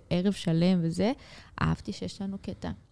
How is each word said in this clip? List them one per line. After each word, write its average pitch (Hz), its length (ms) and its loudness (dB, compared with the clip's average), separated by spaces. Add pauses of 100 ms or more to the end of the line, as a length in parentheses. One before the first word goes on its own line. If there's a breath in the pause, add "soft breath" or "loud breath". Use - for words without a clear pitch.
ערב 185 240 2
שלם 175 500 4
וזה, 180 280 2 (500 loud breath)
אהבתי 165 320 -2
שיש - 280 -10
לנו 196 200 -6
קטע. 180 300 -8 (200)